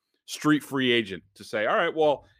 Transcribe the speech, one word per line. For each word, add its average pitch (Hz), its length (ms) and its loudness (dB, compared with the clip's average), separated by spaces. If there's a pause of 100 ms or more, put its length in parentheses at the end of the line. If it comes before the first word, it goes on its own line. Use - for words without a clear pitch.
(260)
street 151 360 0
free 131 300 -2
agent 98 320 0 (120)
to 101 100 -20
say, 110 220 -4
"All 185 100 0
right, 170 180 -2
well, 151 300 0 (140)